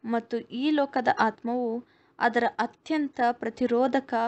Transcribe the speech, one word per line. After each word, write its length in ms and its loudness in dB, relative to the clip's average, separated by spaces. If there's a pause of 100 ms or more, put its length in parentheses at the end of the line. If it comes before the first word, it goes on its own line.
ಮತ್ತು 340 -4
ಈ 320 -2
ಲೋಕದ 360 2 (120)
ಆತ್ಮವು 640 0 (360)
ಅದರ 240 2 (160)
ಅತ್ಯಂತ 600 -4 (120)
ಪ್ರತಿರೋಧಕ 800 0 (140)